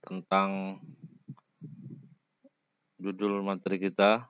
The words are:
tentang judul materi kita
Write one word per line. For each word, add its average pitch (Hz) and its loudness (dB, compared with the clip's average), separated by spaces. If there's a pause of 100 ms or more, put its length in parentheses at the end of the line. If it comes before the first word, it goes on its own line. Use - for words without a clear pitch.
tentang 95 0 (2250)
judul 101 0
materi 98 0
kita 101 4